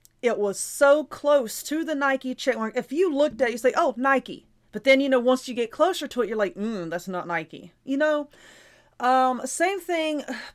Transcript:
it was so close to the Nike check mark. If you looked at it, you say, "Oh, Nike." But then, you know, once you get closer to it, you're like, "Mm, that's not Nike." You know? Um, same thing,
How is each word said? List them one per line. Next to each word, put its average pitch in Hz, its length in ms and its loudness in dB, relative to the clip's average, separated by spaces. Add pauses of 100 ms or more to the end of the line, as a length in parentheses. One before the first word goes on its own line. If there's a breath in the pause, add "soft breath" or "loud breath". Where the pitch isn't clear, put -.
(200)
it 233 180 0
was 202 200 -2
so 285 460 4
close 285 580 0
to 311 220 -4
the 311 100 -2
Nike 269 400 -2
check 247 220 -2
mark. 220 200 -4
If 247 160 -6
you 330 220 0
looked 269 260 0
at 247 80 2
it, 226 40 -2
you 240 60 -6
say, 247 180 2
"Oh, 294 200 2
Nike." 262 520 -2 (240)
But 214 120 -10
then, 269 160 6
you 277 80 0
know, 262 100 4
once 247 300 0
you 254 60 -8
get 226 180 -2
closer 320 340 0
to 247 160 -4
it, 190 60 -2
you're 220 80 -4
like, 202 200 -2
"Mm, 196 340 -6
that's 175 160 -6
not 175 220 -6
Nike." 165 440 -8 (120)
You 269 120 -4
know? 294 320 0 (720 loud breath)
Um, 254 460 2
same 359 360 -2
thing, 311 440 -2 (300 loud breath)